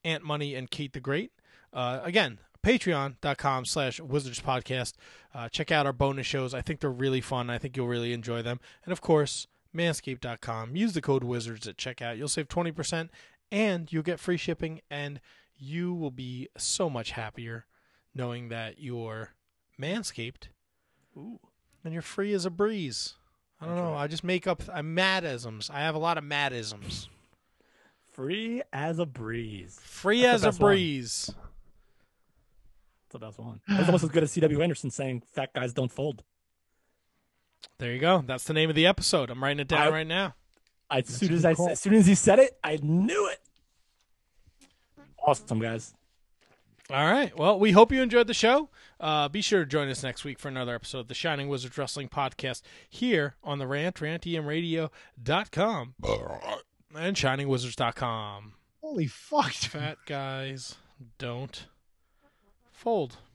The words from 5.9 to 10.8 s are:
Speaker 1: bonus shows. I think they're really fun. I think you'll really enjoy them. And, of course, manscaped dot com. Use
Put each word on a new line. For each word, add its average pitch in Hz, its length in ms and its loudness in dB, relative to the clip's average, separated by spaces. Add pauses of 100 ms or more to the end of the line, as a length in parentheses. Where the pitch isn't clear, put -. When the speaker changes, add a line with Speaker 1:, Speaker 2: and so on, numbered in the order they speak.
Speaker 1:
bonus 139 320 0
shows. 131 300 -4
I 120 60 -6
think 151 180 -6
they're 147 120 -2
really 131 300 0
fun. 120 300 -4
I 120 80 -4
think 131 180 -8
you'll 123 100 -2
really 120 240 -2
enjoy 117 300 -4
them. 120 180 -4 (240)
And, 175 80 -8
of 180 80 -4
course, - 460 2 (320)
manscaped 151 440 -4
dot 117 200 -8
com. 113 340 -6
Use 208 180 0